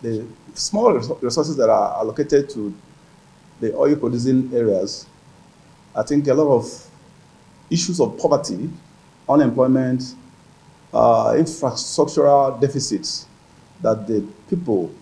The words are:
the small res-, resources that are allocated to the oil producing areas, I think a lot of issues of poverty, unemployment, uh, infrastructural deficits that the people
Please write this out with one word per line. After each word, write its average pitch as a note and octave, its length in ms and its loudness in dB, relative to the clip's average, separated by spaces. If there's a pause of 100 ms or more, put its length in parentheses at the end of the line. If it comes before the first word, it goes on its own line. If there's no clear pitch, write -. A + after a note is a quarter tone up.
the A2+ 240 -6 (260)
small G#3+ 400 2
res-, A#2 160 -2 (140)
resources D3 340 -2
that A#2 140 4
are G#2 260 2
allocated C#3 540 0
to G#2 240 -8 (880)
the A2+ 140 -2
oil C#3+ 220 2
producing B2+ 560 0
areas, G2+ 540 0 (880)
I A2 60 -2
think C#3+ 240 0
a C3 80 4
lot C#3+ 200 4
of - 320 -4 (840)
issues E3+ 280 -4
of A#2 200 0
poverty, C#3+ 500 -2 (580)
unemployment, C3 760 2 (920)
uh, A2+ 400 4
infrastructural D3 1300 0
deficits - 680 -4 (540)
that G#2+ 260 -2
the G#2 200 -2 (240)
people G#2 520 -4